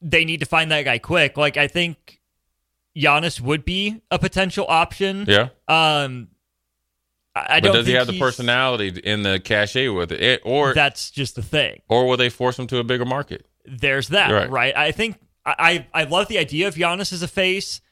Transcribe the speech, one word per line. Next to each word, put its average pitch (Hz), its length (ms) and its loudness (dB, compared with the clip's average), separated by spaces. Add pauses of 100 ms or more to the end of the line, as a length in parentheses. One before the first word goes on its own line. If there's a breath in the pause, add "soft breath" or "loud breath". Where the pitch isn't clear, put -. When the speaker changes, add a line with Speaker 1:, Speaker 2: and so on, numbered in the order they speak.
Speaker 1:
they 165 240 2
need 160 160 -4
to 151 60 -6
find 160 260 0
that 147 140 0
guy 123 100 0
quick. 151 400 0
Like, 147 220 0
I 147 100 2
think 170 480 -6 (800)
Giannis 151 440 2
would 135 240 -2
be 202 460 -4
a 175 80 0
potential 190 500 -2
option. 196 600 0
Speaker 2:
Yeah. 104 220 4 (180)
Speaker 1:
Um, 147 600 0 (1040)
I, - 60 -4
I 160 200 2
Speaker 2:
But - 60 4
Speaker 1:
don't - 100 6
Speaker 2:
does 117 100 2
he 123 60 4
Speaker 1:
think 127 60 4
Speaker 2:
have 123 100 2
the 117 60 -4
Speaker 1:
he's 180 60 -6
Speaker 2:
personality 123 840 0
and 104 200 -2
the 95 160 0
cachet 110 480 0
with 90 240 -2
it? - 80 -6
It, 120 240 2
or 135 300 0
Speaker 1:
That's 143 360 0
just 135 260 -8
the 117 60 -8
thing. - 460 -2
Speaker 2:
Or 120 180 4
will 127 100 4
they 120 140 2
force 127 280 -2
him 127 100 -8
to 127 100 -2
a 120 60 -2
bigger 123 200 -2
market? 131 420 -8 (180)
Speaker 1:
There's 135 440 -2
that, 175 240 2
Speaker 2:
Right. 123 180 2
Speaker 1:
right? 127 260 0
I 151 160 2
think 220 240 -4 (300)
I, 165 480 0
I, 160 80 0
I - 20 -2
love 180 240 0
the 214 100 -2
idea 156 300 -2
of 160 60 -6
Giannis 175 380 -4
as 175 100 -8
a 175 60 -6
face. 190 520 -4 (120)